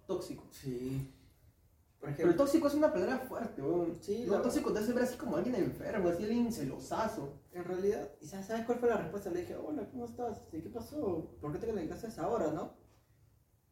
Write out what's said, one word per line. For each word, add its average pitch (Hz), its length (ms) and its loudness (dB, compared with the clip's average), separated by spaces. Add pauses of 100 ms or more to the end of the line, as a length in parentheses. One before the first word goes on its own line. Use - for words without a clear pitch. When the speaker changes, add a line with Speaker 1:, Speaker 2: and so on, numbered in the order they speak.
Speaker 1:
tóxico. - 420 -6
Speaker 2:
Sí. 135 640 -4 (840)
Por - 80 -8
Speaker 1:
Pero 143 60 -4
Speaker 2:
ejemplo, 349 180 6
Speaker 1:
el 339 60 6
tóxico 277 300 6
es 277 80 4
una 302 180 6
palabra 226 260 2
fuerte, - 420 -6
weón. 165 400 2
Speaker 2:
Sí, 220 240 -2
Speaker 1:
No, 196 120 4
Speaker 2:
la - 40 2
Speaker 1:
tóxico 247 320 2
te 208 60 2
hace 233 140 2
ver 247 100 4
así - 140 0
como 285 200 -4
alguien 247 180 0
enfermo, 175 540 0
así 170 140 0
alguien 233 280 2
celosazo. 156 840 -2 (180)
Speaker 2:
En 175 140 -8
realidad, 185 440 0 (120)
¿y - 40 -16
sabes, 196 220 -8
sabes 226 180 -2
cuál 233 140 2
fue 240 100 4
la 214 80 4
respuesta? 190 320 -4
Le 175 120 0
dije, - 160 -6
"Hola, 294 340 -4
¿cómo 240 140 -6
estás? 233 360 -6 (120)
¿Y 160 80 -6
qué 202 80 -12
pasó? 226 600 -2 (120)
¿Por 147 100 -4
qué 180 80 -4
te 220 80 -4
conectaste 185 400 -4
a - 20 -6
esa 165 200 -4
hora, 175 220 2
no?" 180 220 -4 (1000)